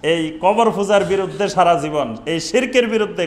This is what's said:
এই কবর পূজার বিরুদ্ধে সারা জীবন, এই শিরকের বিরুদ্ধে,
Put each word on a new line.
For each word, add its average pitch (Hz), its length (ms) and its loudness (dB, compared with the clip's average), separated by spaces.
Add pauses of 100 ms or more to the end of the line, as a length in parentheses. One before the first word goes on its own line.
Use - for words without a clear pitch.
এই 160 400 -2
কবর 214 280 2
পূজার 196 340 0
বিরুদ্ধে 190 440 -2
সারা 175 260 4
জীবন, 147 420 -2 (100)
এই 165 140 -2
শিরকের 247 460 0
বিরুদ্ধে, 214 400 -2